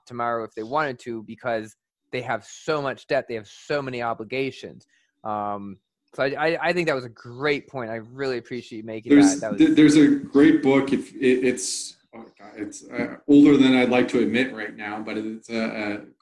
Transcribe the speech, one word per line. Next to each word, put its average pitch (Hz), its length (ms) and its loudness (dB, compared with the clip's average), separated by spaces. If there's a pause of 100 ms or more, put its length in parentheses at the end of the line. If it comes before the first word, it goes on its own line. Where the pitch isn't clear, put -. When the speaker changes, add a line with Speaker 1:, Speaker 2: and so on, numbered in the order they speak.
Speaker 1:
tomorrow 117 380 -4
if 110 100 -16
they 113 80 -10
wanted 135 380 -4
to 117 240 -12
because 110 520 -8 (340)
they 127 120 -8
have 117 220 -6
so - 360 -6
much 131 260 -8
debt. 139 220 -2
They 120 60 -8
have 107 140 -10
so - 340 -8
many 127 180 -8
obligations. 117 840 -8 (380)
Um, 104 520 -8 (380)
so 143 80 -6
I, 135 60 -2 (260)
I, 156 40 -6 (100)
I 175 40 -2
think 175 160 -2
that 151 60 -2
was 127 100 -6
a 120 60 -14
great 127 580 -6
point. 123 220 -10
I 113 60 -8
really 123 420 -8
appreciate 117 400 -12
you 110 60 -14
making 110 280 -12
Speaker 2:
There's, 143 220 6
Speaker 1:
that. - 80 -8
That 110 100 -6
was 131 60 -6
Speaker 2:
th-, 156 180 4
there's 147 200 8
a 147 120 8
great 147 540 4
book. 135 320 2
If - 200 -6
it, 127 300 0
it's, - 540 -6 (180)
oh 113 80 -20 (140)
God, 101 180 -20
it's, - 320 -12
uh, 120 280 -8 (120)
older 143 300 8
than 131 180 6
I'd 123 140 2
like 123 180 2
to 127 120 2
admit 113 340 0
right 107 200 -12
now, 107 280 -10
but 107 160 -8
it's, 110 320 -10
uh, - 40 -8
uh, 110 460 -6 (220)